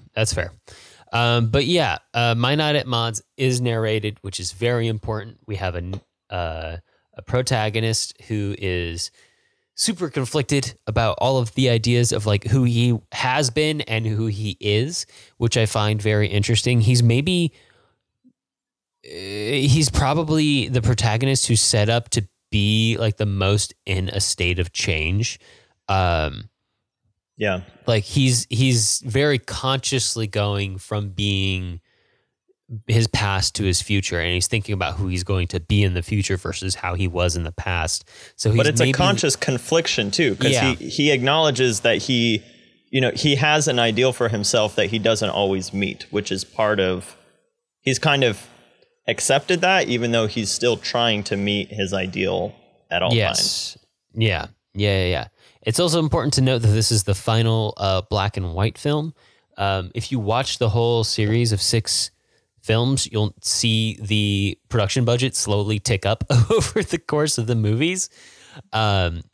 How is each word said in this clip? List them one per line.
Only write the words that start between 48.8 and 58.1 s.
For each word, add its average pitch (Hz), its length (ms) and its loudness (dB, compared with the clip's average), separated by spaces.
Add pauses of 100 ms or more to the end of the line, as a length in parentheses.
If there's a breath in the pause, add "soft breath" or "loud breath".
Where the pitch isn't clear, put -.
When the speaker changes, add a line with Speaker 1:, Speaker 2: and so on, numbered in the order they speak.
Speaker 2:
accepted 139 540 0
that, 185 300 2
even 120 220 0
though 113 160 2
he's 107 220 -4
still 120 280 0
trying 113 460 0
to 104 120 -4
meet 101 380 -2
his 98 180 -4
ideal 92 640 -4 (340)
at 87 140 -2
all 92 100 2
Speaker 1:
Yes. 104 240 2 (360)
Speaker 2:
times. - 40 -20 (360)
Speaker 1:
Yeah. 107 320 0 (280)
Yeah, 98 260 0
yeah, 90 80 0
yeah. 78 200 -2 (360 soft breath)
It's - 160 0
also 170 200 2
important 151 360 0
to 135 60 2
note 131 200 2
that 110 80 4
this 110 200 2
is 107 140 2
the 98 120 0
final, 113 600 0
uh, 95 340 0
black 101 280 -2